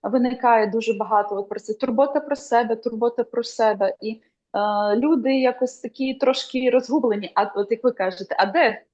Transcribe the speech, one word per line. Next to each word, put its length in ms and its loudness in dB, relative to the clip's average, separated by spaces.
виникає 640 2
дуже 260 -2
багато 420 0
от 140 -6
про 100 -8
це: 140 -8
турбота 460 0
про 160 -4
себе, 400 0
турбота 480 -4
про 200 -2
себе. 580 0
І, 200 -8
е, 420 0
люди 440 2
якось 400 0
такі 340 -6
трошки 560 0
розгублені. 680 0
А 80 4
от 280 -4
як 120 -4
ви 80 4
кажете, 480 -6
а 60 4
де 360 0